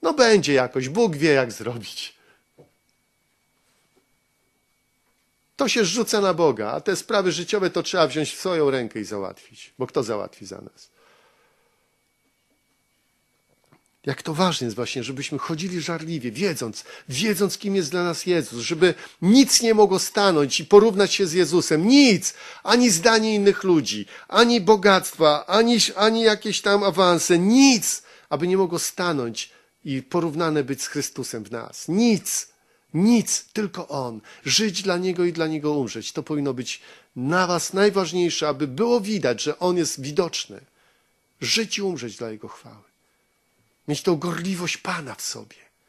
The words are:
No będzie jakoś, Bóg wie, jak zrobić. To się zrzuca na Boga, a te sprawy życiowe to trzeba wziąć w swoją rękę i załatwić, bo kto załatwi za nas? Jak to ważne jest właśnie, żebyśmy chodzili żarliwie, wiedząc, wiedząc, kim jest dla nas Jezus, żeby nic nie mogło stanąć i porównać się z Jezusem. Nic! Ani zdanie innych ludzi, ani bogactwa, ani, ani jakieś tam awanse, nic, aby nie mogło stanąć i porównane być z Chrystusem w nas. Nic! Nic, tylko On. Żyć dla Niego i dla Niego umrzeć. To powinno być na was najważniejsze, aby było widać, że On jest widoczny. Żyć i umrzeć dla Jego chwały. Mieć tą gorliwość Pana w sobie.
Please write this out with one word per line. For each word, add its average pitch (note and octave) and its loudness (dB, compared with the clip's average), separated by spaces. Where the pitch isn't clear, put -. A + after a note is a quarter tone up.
No E4 0
będzie A3 4
jakoś, C3 0
Bóg F#3 -2
wie, D3+ 2
jak B2+ 2
zrobić. A2+ -12
To C#4 0
się A3+ 0
zrzuca G#3 -2
na F#3+ 2
Boga, B2 0
a C#3+ -6
te F#3+ -4
sprawy G3 -2
życiowe F3+ -4
to F3 -4
trzeba F3 0
wziąć D3 -4
w - -14
swoją E3 0
rękę A#2+ -4
i G#2 -6
załatwić, G2 -14
bo B2+ -4
kto C3+ -4
załatwi G#2 -8
za F#2+ -16
nas? - -20
Jak C3+ -6
to E3 -8
ważne E3 -2
jest A2+ -6
właśnie, A#2+ -8
żebyśmy C3+ -10
chodzili E3+ -8
żarliwie, D#3 -6
wiedząc, C3 -6
wiedząc, F#3 -2
kim G3 -4
jest D#3+ -2
dla F3 -2
nas E3+ -6
Jezus, C#3+ -2
żeby E3 2
nic A#3+ 6
nie A3+ 4
mogło G3+ 6
stanąć E3+ 2
i D#3+ -8
porównać G3+ 6
się G3 0
z E3 -4
Jezusem. E3 2
Nic! C4 6
Ani A#3+ 4
zdanie A3 2
innych G3+ 2
ludzi, A#2 0
ani A#3 4
bogactwa, F3+ 4
ani, A3+ 2
ani A3+ 2
jakieś G#3+ 0
tam G3+ 2
awanse, F3+ 4
nic, A#3 4
aby D#3 -2
nie F#3 2
mogło F3 0
stanąć C#3 -4
i C3+ -6
porównane D#3+ -2
być C3+ -8
z - -10
Chrystusem B2+ -8
w - -18
nas. - -14
Nic! G#3 0
Nic, G#3+ 2
tylko G3 -6
On. B2 -8
Żyć G3 -2
dla F#3 -2
Niego F3+ -2
i F3 0
dla D#3+ -2
Niego D3+ -2
umrzeć. A#2 -6
To D#3 -8
powinno C#3+ -4
być - -10
na D#3+ 0
was F3 -2
najważniejsze, F3+ 0
aby C#3+ -2
było A3+ 0
widać, D#3+ -2
że D3 -6
On F3+ 0
jest D#3+ -4
widoczny. C#3+ -6
Żyć A3 -4
i G#3 -6
umrzeć C#3+ -8
dla A#2 -10
Jego G#2+ -14
chwały. A2 -20
Mieć D3 -6
tą F3 2
gorliwość E3+ -6
Pana D#3+ -10
w - -18
sobie. - -14